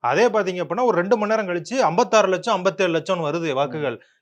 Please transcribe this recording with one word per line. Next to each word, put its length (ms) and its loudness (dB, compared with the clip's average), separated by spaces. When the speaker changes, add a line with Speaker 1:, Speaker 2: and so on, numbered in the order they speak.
Speaker 1:
அதே 280 2
பாத்தீங்க 360 -2
அப்படின்னா, 200 -2
ஒரு 120 2
ரெண்டு 200 2
மணி 180 0
நேரம் 140 -2
கழிச்சு 260 -6
ஐம்பத்தாறு 540 2
லட்சம், 260 0
ஐம்பத்தேழு 440 0
லட்சம்னு 320 -2
வருது 200 -2
Speaker 2:
ம். 40 -2
Speaker 1:
வாக்குகள். 460 -2